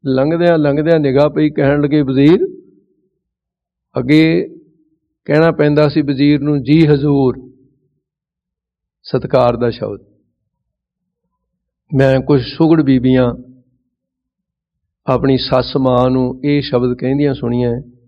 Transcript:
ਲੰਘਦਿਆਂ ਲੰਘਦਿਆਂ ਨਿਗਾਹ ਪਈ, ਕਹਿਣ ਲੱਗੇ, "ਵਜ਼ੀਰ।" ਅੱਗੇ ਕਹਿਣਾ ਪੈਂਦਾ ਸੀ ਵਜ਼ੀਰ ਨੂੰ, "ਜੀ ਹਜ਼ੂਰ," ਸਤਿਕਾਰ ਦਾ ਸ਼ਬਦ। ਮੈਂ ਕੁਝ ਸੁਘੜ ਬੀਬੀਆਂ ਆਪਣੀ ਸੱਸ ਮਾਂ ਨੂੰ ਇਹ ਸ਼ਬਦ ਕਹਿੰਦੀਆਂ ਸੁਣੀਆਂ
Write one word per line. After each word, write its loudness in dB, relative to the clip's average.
ਲੰਘਦਿਆਂ 0
ਲੰਘਦਿਆਂ 0
ਨਿਗਾਹ 2
ਪਈ, 0
ਕਹਿਣ 0
ਲੱਗੇ, 0
"ਵਜ਼ੀਰ।" 2
ਅੱਗੇ 0
ਕਹਿਣਾ 2
ਪੈਂਦਾ 0
ਸੀ -2
ਵਜ਼ੀਰ 0
ਨੂੰ, -4
"ਜੀ 2
ਹਜ਼ੂਰ," 0
ਸਤਿਕਾਰ -2
ਦਾ -2
ਸ਼ਬਦ। -10
ਮੈਂ 2
ਕੁਝ 0
ਸੁਘੜ 0
ਬੀਬੀਆਂ 2
ਆਪਣੀ 0
ਸੱਸ -2
ਮਾਂ 0
ਨੂੰ -2
ਇਹ -2
ਸ਼ਬਦ -2
ਕਹਿੰਦੀਆਂ -2
ਸੁਣੀਆਂ -4